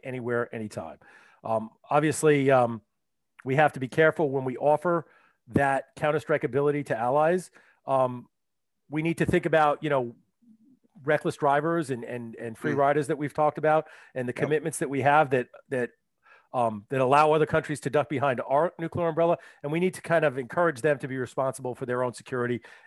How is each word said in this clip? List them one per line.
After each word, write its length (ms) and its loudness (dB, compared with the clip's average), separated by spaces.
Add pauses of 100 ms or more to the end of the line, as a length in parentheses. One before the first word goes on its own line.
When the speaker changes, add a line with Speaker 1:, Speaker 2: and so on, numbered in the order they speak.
Speaker 1:
anywhere, 500 -4
anytime. 440 -10 (440)
Um, 280 -2 (180)
obviously, 600 2
um, 320 2 (600)
we 120 -4
have 180 4
to 80 -8
be 80 -8
careful 400 2
when 160 -4
we 100 -6
offer 500 0 (440)
that 480 0
counterstrike 480 0
ability 400 0
to 120 -4
allies. 540 0 (360)
Um, 400 0 (600)
we 120 -4
need 160 0
to 80 2
think 220 0
about, 360 2
you 60 -2
know, 260 -2 (920)
reckless 300 0
drivers 540 0
and, 140 -6
and, 320 -10
and 220 -10
free 160 -4
Speaker 2:
Mm. 40 -2
Speaker 1:
riders 300 2
that 100 -2
we've 160 -6
talked 240 0
about, 300 2 (260)
and 140 -6
the 80 -4
Speaker 2:
Yep. 80 -4
Speaker 1:
commitments 360 -2
that 100 -4
we 120 -4
have 300 4
that, 160 0 (220)
that, 200 -2 (640)
um, 360 -2
that 120 0
allow 320 6
other 120 4
countries 360 -2
to 80 -6
duck 180 0
behind 400 -2
our 320 0
nuclear 300 -4
umbrella. 280 2 (260)
And 80 -4
we 80 0
need 160 0
to 60 -14
kind 220 0
of 140 0
encourage 440 -2
them 180 2
to 80 -10
be 100 -8
responsible 580 -6
for 100 -10
their 180 -2
own 100 -4
security, 480 -4 (240)